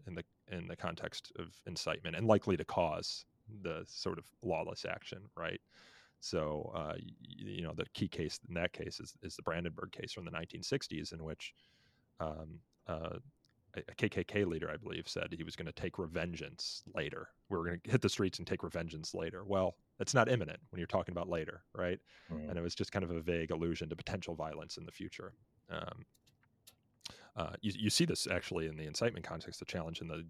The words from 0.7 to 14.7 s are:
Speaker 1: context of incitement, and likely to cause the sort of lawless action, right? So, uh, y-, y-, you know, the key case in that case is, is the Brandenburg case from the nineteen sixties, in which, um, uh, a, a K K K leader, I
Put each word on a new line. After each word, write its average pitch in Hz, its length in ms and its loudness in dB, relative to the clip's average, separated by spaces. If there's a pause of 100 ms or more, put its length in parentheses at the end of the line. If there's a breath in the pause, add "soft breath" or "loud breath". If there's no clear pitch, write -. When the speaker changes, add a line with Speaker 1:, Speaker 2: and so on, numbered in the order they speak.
Speaker 1:
context - 640 -4
of 82 160 -8 (120)
incitement, 82 500 -2
and 107 100 4
likely 104 300 8
to - 80 -2
cause - 600 2 (360)
the 85 260 -4
sort 90 300 -4
of 82 80 -10 (180)
lawless 85 400 0
action, 90 380 -6 (160)
right? 85 240 -2 (580 loud breath)
So, 76 560 0
uh, 80 200 0
y-, - 260 -8
y-, - 160 -14
you 101 240 -6
know, 80 120 -2
the 80 200 0
key 92 160 2
case - 300 0 (100)
in 85 60 -6
that 85 180 4
case - 260 -6
is, - 220 -12
is - 140 -8
the - 80 -10
Brandenburg 87 480 -2
case - 200 -8
from 90 140 -8
the 82 60 -6
nineteen 82 320 -6
sixties, - 500 -2
in 80 100 -8
which, 78 300 -6 (680 soft breath)
um, 80 400 -4 (280)
uh, 82 300 -2 (580)
a, - 120 -4
a - 80 -12
K 110 140 6
K 92 140 2
K 104 200 4
leader, 82 260 2
I 78 60 -2